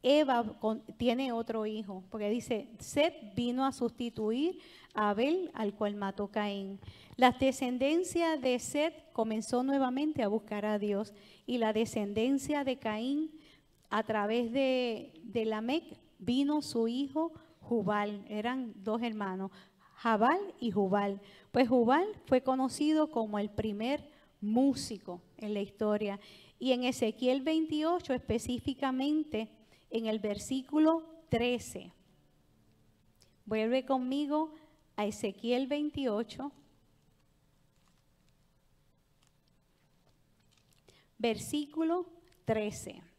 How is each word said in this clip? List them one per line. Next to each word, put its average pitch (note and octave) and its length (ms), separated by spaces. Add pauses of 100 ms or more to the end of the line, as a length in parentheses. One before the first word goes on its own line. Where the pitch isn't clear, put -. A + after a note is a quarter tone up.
Eva C4 420 (160)
con-, A3 220 (140)
tiene B3 360
otro A3+ 340
hijo, G3+ 440
porque G#3 200
dice, A3 380 (100)
"Set C#4+ 560
vino B3 320
a C4+ 60
sustituir A#3+ 880 (360)
a G#3+ 160
Abel, D4 440
al G#3 200
cual G#3 220
mató G3 320
Caín". G3+ 500 (380)
La B3 160
descendencia C#4 1040
de B3+ 220
Set D#4 540
comenzó A3+ 500
nuevamente C4+ 600
a G#3 60
buscar G#3 360
a G#3+ 140
Dios, G#3 340 (340)
y A#3+ 120
la A3 140
descendencia A3+ 880
de C4 160
Caín, C4 540 (580)
a A3 120
través A3 500
de, B3+ 600 (120)
de A3+ 200
Lamec, A3 400 (340)
vino C#4 440
su A3+ 260
hijo C#4+ 440 (280)
Jubal. G#3 680
Eran A3+ 480
dos G#3+ 260
hermanos, G3 480 (460)
Jabal A#3 420 (220)
y A#3+ 100
Jubal. G3 500 (300)
Pues B3 180
Jubal B3+ 380 (200)
fue B3+ 160
conocido D4 680
como A3 280
el G#3 120
primer A3 580 (320)
músico G#3+ 840 (140)
en G#3 180
la G3+ 60
historia. G3+ 600 (380)
Y B3+ 140
en B3 120
Ezequiel B3 580
veintiocho D#4 720
específicamente, B3+ 1400 (400)
en A3+ 160
el A3 120
versículo C4+ 840 (240)
trece. A#3+ 640 (1500)
Vuelve A3+ 400
conmigo C#4+ 680 (420)
a G#3 100
Ezequiel A#3 600
veintiocho. C4+ 880 (4000)
Versículo D4+ 880 (380)
trece. - 580 (160)